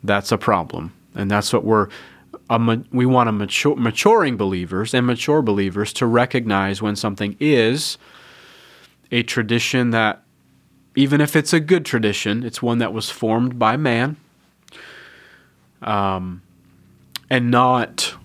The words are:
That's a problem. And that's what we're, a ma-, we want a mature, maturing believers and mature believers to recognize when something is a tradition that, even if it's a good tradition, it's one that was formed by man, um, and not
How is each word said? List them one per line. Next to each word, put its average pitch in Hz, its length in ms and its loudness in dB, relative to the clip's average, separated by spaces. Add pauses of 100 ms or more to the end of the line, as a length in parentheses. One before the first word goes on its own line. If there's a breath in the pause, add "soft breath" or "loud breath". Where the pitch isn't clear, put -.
That's 101 280 0
a 113 60 2
problem. 85 560 -4 (220)
And 101 140 -4
that's 104 240 0
what 120 100 2
we're, 104 260 2 (600 loud breath)
a 117 80 2
ma-, 117 200 2 (140)
we 127 140 0
want 123 240 4
a - 20 0
mature, 107 440 0
maturing 135 600 2
believers 95 600 -4
and 123 100 2
mature 139 380 0
believers 101 500 0
to 123 140 -2
recognize 110 760 0
when 104 140 -2
something 101 440 -6
is 139 580 2 (1120 loud breath)
a 120 120 2
tradition 120 680 0
that, 110 320 0 (720)
even 139 260 4
if 147 140 0
it's 151 180 2
a 165 60 4
good 156 260 0
tradition, 110 580 -2
it's 113 180 -8
one 117 180 0
that 104 140 -2
was 110 160 -6
formed 123 480 -2
by 117 200 2
man, 135 380 0 (1700 loud breath)
um, 95 600 -4 (880)
and 123 220 0
not 123 640 2 (120)